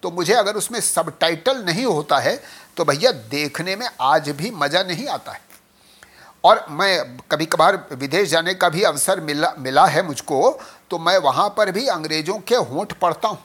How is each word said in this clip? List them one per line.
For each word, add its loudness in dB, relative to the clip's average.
तो -4
मुझे 0
अगर 2
उसमें -6
सबटाइटल -2
नहीं 0
होता 2
है 0
तो 0
भैया 2
देखने -6
में -8
आज 2
भी -6
मज़ा 0
नहीं -6
आता -8
है। -16
और 6
मैं -2
कभी 0
कभार 2
विदेश -2
जाने 0
का 2
भी -2
अवसर 0
मिला, -2
मिला 4
है 4
मुझको, 0
तो -4
मैं 2
वहाँ 2
पर 2
भी -2
अंग्रेज़ों -4
के 0
होंठ -2
पढ़ता 0
हूँ। -4